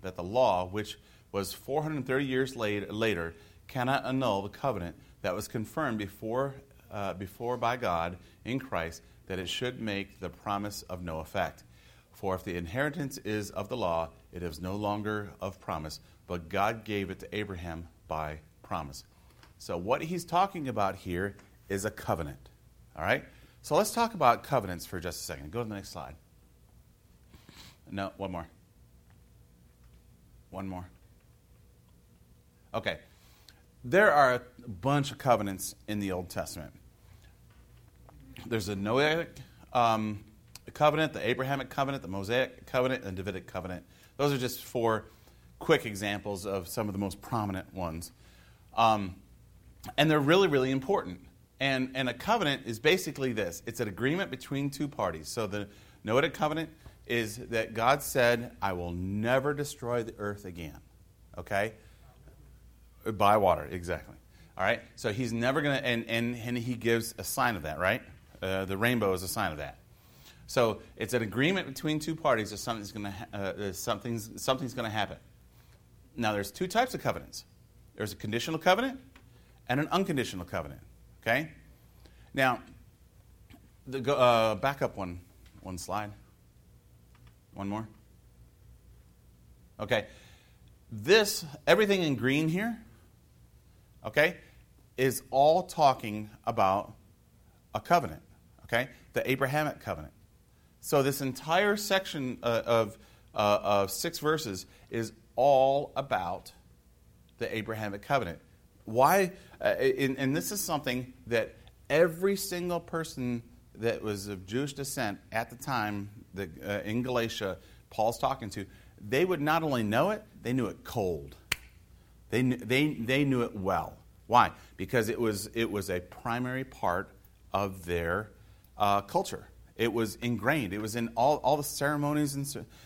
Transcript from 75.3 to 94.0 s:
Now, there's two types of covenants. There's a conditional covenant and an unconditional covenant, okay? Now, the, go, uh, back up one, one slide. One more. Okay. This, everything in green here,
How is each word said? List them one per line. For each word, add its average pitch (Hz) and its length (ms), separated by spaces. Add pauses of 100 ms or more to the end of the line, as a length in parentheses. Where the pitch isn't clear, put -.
Now, 110 160
there's 101 200
two 180 160
types 247 260
of - 80
covenants. - 420 (520)
There's 104 160
a 95 40
conditional 120 440
covenant 240 400 (680)
and 131 120
an - 100
unconditional 143 540
covenant, 73 360 (420)
okay? 139 280 (840)
Now, 131 260 (1300)
the, 135 140
go, 135 140
uh, 117 420
back 135 260
up - 140
one, 90 240 (400)
one 92 180
slide. 104 340 (1400)
One 98 140
more. 107 200 (1900)
Okay. 107 260 (840)
This, 175 540 (220)
everything 196 360
in 147 140
green 135 320
here, 214 300 (1300)